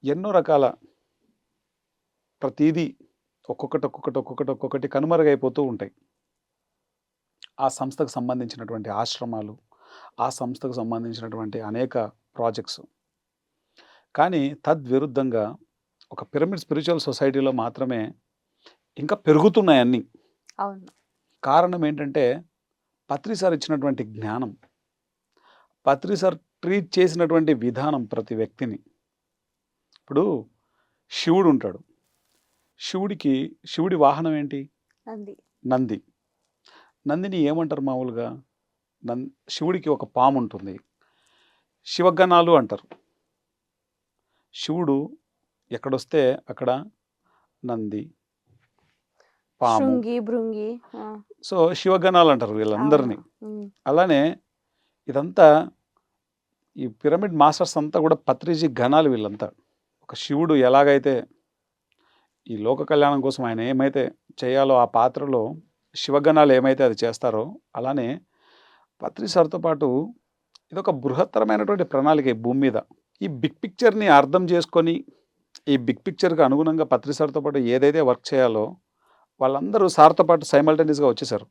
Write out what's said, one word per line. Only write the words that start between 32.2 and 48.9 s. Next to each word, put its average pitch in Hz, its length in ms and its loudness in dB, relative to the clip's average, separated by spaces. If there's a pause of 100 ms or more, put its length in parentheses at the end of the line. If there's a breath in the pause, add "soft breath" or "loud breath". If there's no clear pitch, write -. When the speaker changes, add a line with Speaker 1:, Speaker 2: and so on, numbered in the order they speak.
Speaker 1:
శివుడికి, 185 540 -4 (380)
శివుడి 175 340 -2
వాహనం 156 340 2
ఏంటి? 143 180 -8 (520)
Speaker 2:
నంది. 208 240 -16 (380)
Speaker 1:
నంది. 127 260 -2 (1120 soft breath)
నందిని 185 280 -4 (120)
ఏమంటారు 151 400 -4
మామూలుగా? 123 380 -6 (760)
నం-, 123 260 -8 (260)
శివుడికి 170 380 -4
ఒక - 120 -6 (100)
పాము 135 260 4
ఉంటుంది, 98 320 -10 (1200)
శివగణాలు 175 680 4
అంటారు. 107 260 -6 (1800)
శివుడు 151 340 -2 (800)
ఎక్కడొస్తే 135 460 -2 (300)
అక్కడ 127 180 -6 (1000)
నంది, 107 340 -8 (1600)